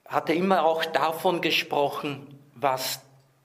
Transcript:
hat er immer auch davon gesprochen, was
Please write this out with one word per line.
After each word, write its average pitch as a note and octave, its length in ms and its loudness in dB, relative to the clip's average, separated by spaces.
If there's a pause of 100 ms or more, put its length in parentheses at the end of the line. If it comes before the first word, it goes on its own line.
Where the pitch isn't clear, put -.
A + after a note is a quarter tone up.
hat - 220 -2
er D#3+ 80 4
immer F3 300 4
auch E3 180 2
davon D#3+ 560 0
gesprochen, C#3+ 880 -2 (260)
was - 480 -2 (420)